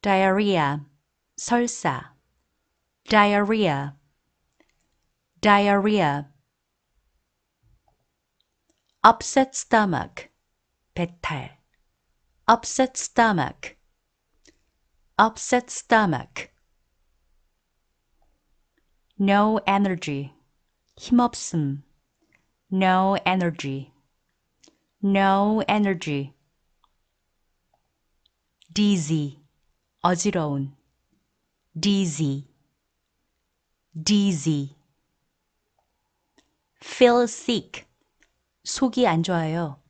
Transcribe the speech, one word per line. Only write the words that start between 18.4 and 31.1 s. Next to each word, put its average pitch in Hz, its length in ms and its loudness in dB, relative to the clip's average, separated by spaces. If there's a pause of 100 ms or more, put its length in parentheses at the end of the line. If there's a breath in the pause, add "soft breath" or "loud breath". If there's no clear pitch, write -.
No 202 480 2
energy, 180 680 -2 (640)
힘없음. 165 840 -2 (880)
No 190 540 2
energy, 165 680 -4 (1080)
no 196 680 2
energy. 165 680 -2 (2250)
Dizzy, 165 680 0 (680)
어지러운. 170 680 -2 (1040)